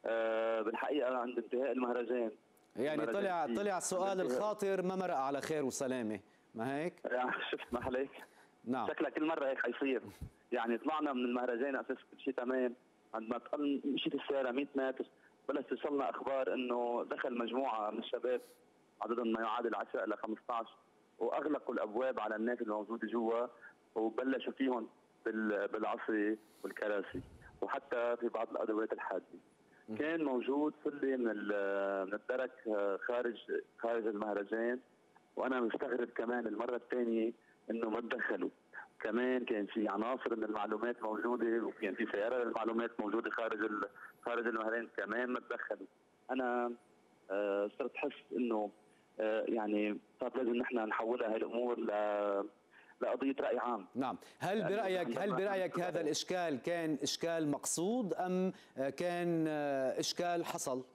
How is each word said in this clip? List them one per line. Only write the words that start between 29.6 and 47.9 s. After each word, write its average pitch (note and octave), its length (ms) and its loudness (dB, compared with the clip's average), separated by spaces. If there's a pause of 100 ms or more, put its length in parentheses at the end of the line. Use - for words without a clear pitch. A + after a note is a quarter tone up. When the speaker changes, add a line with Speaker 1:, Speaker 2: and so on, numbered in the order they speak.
Speaker 2:
مم. A2 80 -4
Speaker 1:
كان D#3+ 260 2
موجود C#3 500 2 (100)
سلة C#3 340 2
من A#2+ 120 4
ال-، G2 800 2
من G2 60 -4
الدرك، B2+ 380 -2 (160)
آه، G2+ 300 2 (100)
خارج، A#2+ 300 0 (420)
خارج A#2 280 0
المهرجان، G#2+ 720 0 (560)
وأنا B2+ 260 0
مستغرب A#2+ 480 0
كمان A#2+ 380 -2
المرة A2+ 280 -2
الثانية A#2 580 2 (360)
إنه A2+ 200 0
ما A2 120 0
تدخلوا. G#2+ 480 -2 (500)
كمان B2 460 2
كان A2 200 0
في G#2 220 0
عناصر A2+ 480 0
من A2 80 -2
المعلومات G#2+ 600 0
موجودة، A2+ 600 2
وكان F#2+ 300 -2
في A2 160 0
سيارة A#2 320 2
للمعلومات A2+ 560 0
موجودة A2 300 0
خارج A2 300 -2
ال-، G#2+ 280 0 (380)
خارج A#2+ 220 0
المهرجان، A2+ 400 0 (100)
كمان A2 320 0
ما A#2+ 100 0
تدخلوا. - 480 -6 (440)
أنا، B2 400 2 (600)
آه، G2+ 380 2 (100)
صرت B2 160 -2